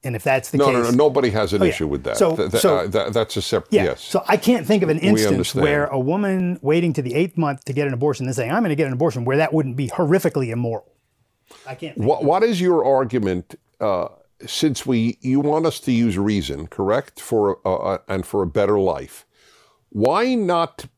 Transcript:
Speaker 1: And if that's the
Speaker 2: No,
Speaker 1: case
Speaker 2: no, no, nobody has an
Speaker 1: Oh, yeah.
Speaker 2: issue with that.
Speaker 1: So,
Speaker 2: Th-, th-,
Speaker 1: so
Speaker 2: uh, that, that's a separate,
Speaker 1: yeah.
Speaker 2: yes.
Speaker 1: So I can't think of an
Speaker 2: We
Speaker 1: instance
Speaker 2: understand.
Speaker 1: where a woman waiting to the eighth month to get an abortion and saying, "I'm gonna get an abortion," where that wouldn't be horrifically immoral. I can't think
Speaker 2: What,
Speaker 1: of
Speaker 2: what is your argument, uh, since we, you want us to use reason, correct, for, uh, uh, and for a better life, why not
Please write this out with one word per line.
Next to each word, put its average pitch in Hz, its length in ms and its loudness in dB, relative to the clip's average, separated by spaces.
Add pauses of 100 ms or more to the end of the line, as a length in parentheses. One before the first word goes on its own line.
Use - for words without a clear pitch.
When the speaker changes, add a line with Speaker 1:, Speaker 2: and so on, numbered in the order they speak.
Speaker 1:
And 123 100 -6
if 107 100 -8
that's 135 260 0
the 147 80 0
Speaker 2:
No, 139 80 6
Speaker 1:
case 135 80 4
Speaker 2:
no, 123 80 2
no, 117 80 0
nobody 131 400 4
has 101 240 0
an 98 80 2
Speaker 1:
Oh, - 20 4
yeah. 85 60 4
Speaker 2:
issue 80 180 -4
with 71 160 -4
that. 55 140 -4
Speaker 1:
So, 165 180 2
Speaker 2:
Th-, 95 140 -2
th-, 113 120 2
Speaker 1:
so 165 140 4
Speaker 2:
uh, 90 120 -2
that, 101 260 -2
that's 110 240 -2
a 98 40 -4
separate, - 300 -2
Speaker 1:
yeah. 202 120 4
Speaker 2:
yes. 76 180 -2
Speaker 1:
So - 260 -2
I 196 80 4
can't 208 300 0
think 208 160 2
of 165 80 0
an 156 80 0
Speaker 2:
We 180 100 0
Speaker 1:
instance 208 240 4
Speaker 2:
understand. 135 320 -2
Speaker 1:
where 147 220 2
a 143 120 -4
woman 180 640 -2
waiting 165 320 0
to 143 100 -4
the 123 120 -6
eighth 165 240 -2
month 143 260 -2
to - 80 -8
get 135 160 -2
an 135 60 -2
abortion 127 320 -2
and 127 100 -4
saying, 120 160 -4
"I'm 208 100 0
gonna 170 120 0
get 147 140 0
an 131 40 -4
abortion," 123 320 -2
where 135 140 2
that 156 160 0
wouldn't 139 240 0
be 139 100 -2
horrifically 156 600 0
immoral. 117 420 -6 (760)
I 131 80 -14
can't 147 220 -14
think 104 100 -2
Speaker 2:
What, 143 140 2
Speaker 1:
of 151 60 -2
Speaker 2:
what 175 160 4
is 220 180 0
your 175 240 2
argument, 120 720 0 (260)
uh, 95 280 -2 (360)
since - 400 -2
we, 117 360 0
you 131 200 0
want 151 260 0
us 156 140 -4
to 135 120 -2
use 117 260 2
reason, 92 480 -2
correct, 104 540 -4
for, 104 440 0
uh, 92 100 0
uh, 90 240 -2 (100)
and 95 180 -4
for 101 160 -2
a 92 40 0
better 101 320 0
life, 76 460 -4 (680)
why 175 440 0
not 175 520 -2 (120)